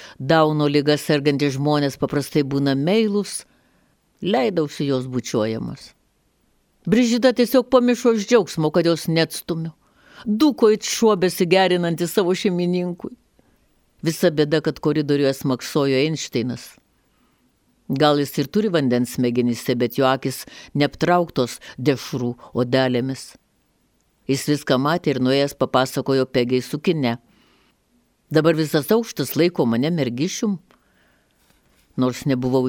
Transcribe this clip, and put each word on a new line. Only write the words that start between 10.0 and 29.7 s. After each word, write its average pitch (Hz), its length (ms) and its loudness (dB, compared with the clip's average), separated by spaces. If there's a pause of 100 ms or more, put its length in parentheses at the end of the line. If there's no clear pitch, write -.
Dūko 220 480 2
it 208 120 -4
šuo 214 320 2
besigerinantis 175 960 2
savo 185 240 2
šeimininkui. 180 760 -2 (920)
Visa 165 240 2
bėda, 151 320 0
kad 156 180 -4
koridoriuje 143 540 0
smaksojo 135 640 -2
Einšteinas. 127 800 -4 (1120)
Gal 147 320 2
jis 139 100 -4 (100)
ir - 80 -4
turi 208 240 0
vandens 123 440 0
smegenyse, 120 600 0
bet 120 200 -2
jo 139 120 2
akis 131 340 -4 (300)
neaptrauktos 151 840 0 (180)
dešrų 123 540 -2 (220)
odelėmis. 127 800 -2 (960)
Jis 135 200 -2
viską 139 320 0
matė 156 320 0
ir 131 80 -2
nuėjęs 139 360 2
papasakojo 131 680 0
Pegei 123 400 0
su 156 160 -8
Kine. 135 360 0 (1120)
Dabar 156 260 4
visas 156 320 -2
aukštas 220 480 -2
laiko 170 320 2
mane 123 240 0